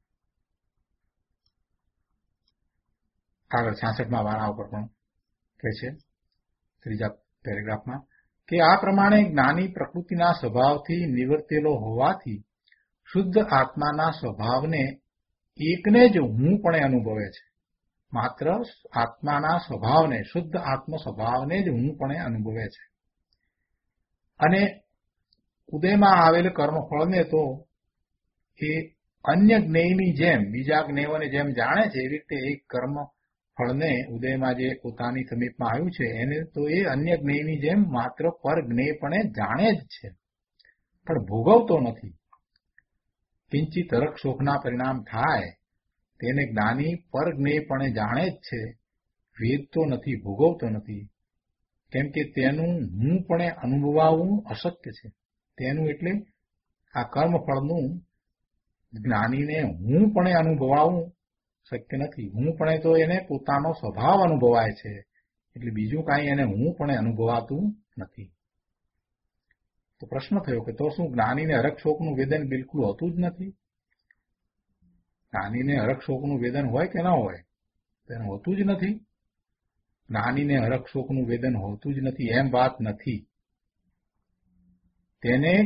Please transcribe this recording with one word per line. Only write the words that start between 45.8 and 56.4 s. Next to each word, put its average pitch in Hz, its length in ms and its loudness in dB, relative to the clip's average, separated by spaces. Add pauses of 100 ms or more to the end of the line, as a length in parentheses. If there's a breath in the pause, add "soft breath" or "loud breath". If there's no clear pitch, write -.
તેને 131 240 -2
જ્ઞાની 120 500 -2 (140)
પર 156 240 -2
જ્ઞેયપણે 139 600 -2
જાણે 110 340 -2
જ 180 160 -6
છે, - 180 -10 (760)
વેદતો 139 480 -2
નથી, 127 380 -4
ભોગવતો 135 460 2
નથી, 107 360 -8 (880)
કેમ 135 180 -2
કે 151 180 -4
તેનું 151 460 0 (180)
હુંપણે 170 640 0
અનુભવાવું 160 760 2 (140)
અશક્ય 117 460 -8
છે. - 160 -20 (500)
તેનું 139 300 -2
એટલે 165 240 -4 (840)